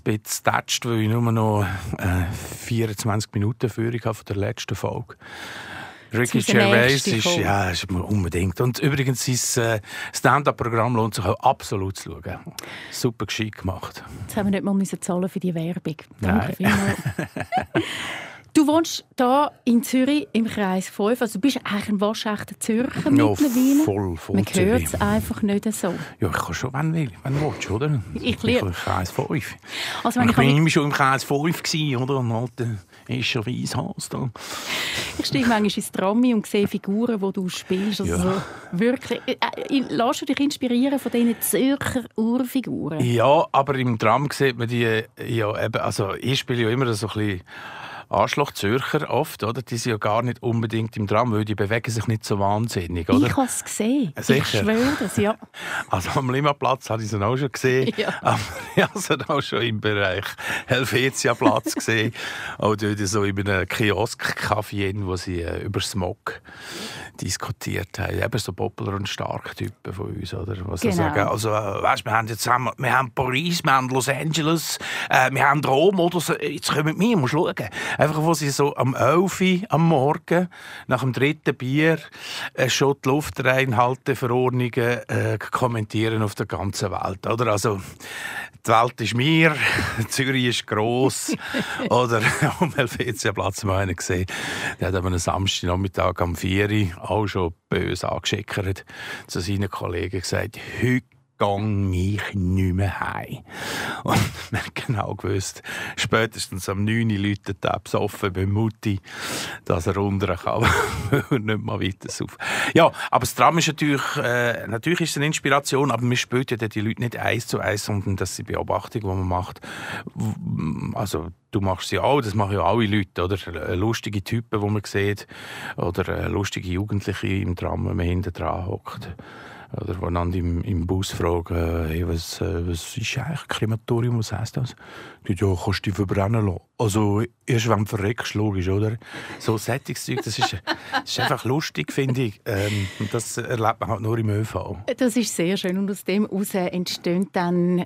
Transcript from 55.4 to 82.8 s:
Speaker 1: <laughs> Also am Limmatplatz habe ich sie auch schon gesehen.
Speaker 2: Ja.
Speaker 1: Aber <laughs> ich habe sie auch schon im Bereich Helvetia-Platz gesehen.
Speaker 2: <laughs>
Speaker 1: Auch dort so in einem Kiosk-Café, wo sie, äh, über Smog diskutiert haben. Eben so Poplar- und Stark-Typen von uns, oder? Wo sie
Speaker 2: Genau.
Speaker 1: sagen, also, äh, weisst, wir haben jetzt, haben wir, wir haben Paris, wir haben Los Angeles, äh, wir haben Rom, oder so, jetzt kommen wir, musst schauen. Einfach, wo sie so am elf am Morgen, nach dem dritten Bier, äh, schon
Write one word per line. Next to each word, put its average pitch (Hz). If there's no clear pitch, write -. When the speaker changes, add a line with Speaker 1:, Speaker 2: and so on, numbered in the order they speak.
Speaker 1:
<laughs> -
Also 90
am 131
Limmatplatz 135
habe 110
ich 104
sie 101
auch 123
schon 135
gesehen. 131
Speaker 2:
Ja. 214
Speaker 1:
Aber 113
<laughs> -
ich 202
habe -
sie 156
auch 143
schon 123
im 113
Bereich 101
Helvetia-Platz 127
gesehen. 113
Speaker 2:
<laughs> -
Speaker 1:
Auch 107
dort 104
so 101
in 101
einem 92
Kiosk-Café, 101
wo 92
sie, 87
äh, 85
über 98
Smog -
diskutiert -
haben. 92
Eben 98
so -
Poplar- 101
und 98
Stark-Typen -
von 101
uns, 90
oder? 98
Wo 92
sie 226
Speaker 2:
Genau. 180
Speaker 1:
sagen, 151
also, 110
äh, 107
weisst, 127
wir 113
haben 113
jetzt, 113
haben 127
wir, 113
wir 123
haben 131
Paris, 147
wir 143
haben 131
Los 131
Angeles, 156
äh, 131
wir 135
haben 143
Rom, 165
oder 175
so, 160
jetzt -
kommen 151
wir, 220
musst 127
schauen. 180
Einfach, 151
wo 165
sie 147
so 143
am 127
elf 170
am 160
Morgen, 165
nach 127
dem 131
dritten 143
Bier, 151
äh, 127
schon 139